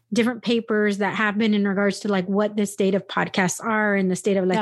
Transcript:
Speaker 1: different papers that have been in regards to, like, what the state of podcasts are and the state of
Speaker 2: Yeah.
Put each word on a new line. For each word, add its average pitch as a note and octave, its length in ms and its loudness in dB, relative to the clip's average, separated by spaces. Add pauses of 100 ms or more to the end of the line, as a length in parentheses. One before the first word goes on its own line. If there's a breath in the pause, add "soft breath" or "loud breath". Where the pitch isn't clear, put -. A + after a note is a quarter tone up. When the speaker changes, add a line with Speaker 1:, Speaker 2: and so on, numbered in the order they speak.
(120)
Speaker 1:
different A#3 300 0
papers G#3+ 560 0
that G3 160 -2
have G#3 240 -2
been G#3+ 160 2
in G3+ 120 2
regards G3 340 0
to, G#3+ 80 -4
like, F#3+ 180 0
what G#3 280 0
the G#3 120 0
state G3 280 0
of F#3+ 140 -2
podcasts F3+ 560 -2
are G#3+ 300 0
and F#3+ 160 2
the F3+ 60 0
state G3 200 0
of F#3 100 2
Speaker 2:
Yeah. F#3 160 2